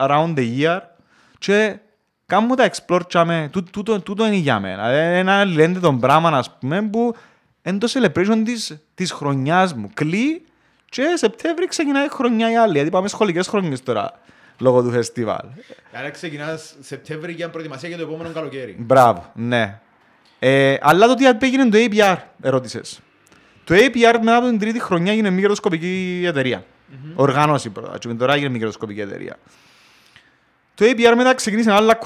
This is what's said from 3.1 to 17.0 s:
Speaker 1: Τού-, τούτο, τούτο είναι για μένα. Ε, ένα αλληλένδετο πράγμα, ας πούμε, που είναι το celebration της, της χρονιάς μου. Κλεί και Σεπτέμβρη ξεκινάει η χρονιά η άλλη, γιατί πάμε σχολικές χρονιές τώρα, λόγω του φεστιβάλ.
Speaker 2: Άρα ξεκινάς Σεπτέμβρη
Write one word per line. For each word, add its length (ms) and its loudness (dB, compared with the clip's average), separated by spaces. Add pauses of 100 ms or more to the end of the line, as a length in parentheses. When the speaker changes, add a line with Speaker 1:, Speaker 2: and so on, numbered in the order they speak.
Speaker 1:
Τού-, 100 -4
τούτο, 380 -4
τούτο 260 -4
είναι 100 2
για 240 0
μένα. 260 -6
Ε, 320 2
ένα 220 2
αλληλένδετο 520 2
πράγμα, 360 2
ας 300 -2
πούμε, 240 -4
που 320 -2 (480)
είναι 160 -4
το 140 -2
celebration 520 0
της, 340 -8 (160)
της 180 -6
χρονιάς 640 0
μου. 200 -10
Κλεί 500 -2 (400)
και 180 -8 (120)
Σεπτέμβρη 520 -2
ξεκινάει 380 -2
η 60 -6
χρονιά 400 0
η 60 0
άλλη, 160 4
γιατί 180 0
πάμε 180 0
σχολικές 400 -2
χρονιές 340 -4
τώρα, 380 -4 (380)
λόγω 240 4
του 80 0
φεστιβάλ. 540 -4 (480)
Speaker 2:
Άρα 180 -12
ξεκινάς 680 -12
Σεπτέμβρη 520 -12